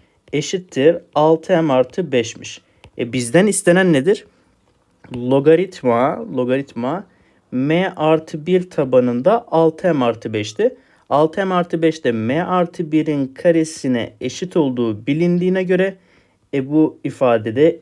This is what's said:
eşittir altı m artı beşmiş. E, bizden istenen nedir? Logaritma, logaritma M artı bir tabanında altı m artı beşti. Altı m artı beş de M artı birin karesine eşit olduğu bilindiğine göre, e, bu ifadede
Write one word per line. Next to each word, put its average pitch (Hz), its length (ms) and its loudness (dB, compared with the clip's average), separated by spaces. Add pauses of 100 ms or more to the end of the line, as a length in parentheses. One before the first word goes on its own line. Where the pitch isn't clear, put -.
(340)
eşittir 170 640 0 (180)
altı 160 480 2
m 147 100 2
artı 131 380 0
beşmiş. - 500 -4 (360)
E, 120 160 -8
bizden 127 340 2
istenen 185 460 2
nedir? 147 320 0 (880)
Logaritma, 139 1080 2 (100)
logaritma 131 680 -4 (480)
M 156 440 -2
artı 156 500 -2
bir 180 240 0
tabanında 131 760 2
altı 165 460 2
m 131 120 0
artı 113 280 -4
beşti. 208 420 -2 (340)
Altı 156 360 0
m 190 80 -2
artı 175 280 -2
beş 160 220 0
de 123 80 0
M 117 320 -2
artı 180 480 -4
birin 147 360 0
karesine 160 920 -2
eşit - 360 -6
olduğu 120 500 -2
bilindiğine 175 560 0
göre, 185 320 -2 (580)
e, 135 160 -4
bu 151 340 0
ifadede 127 800 0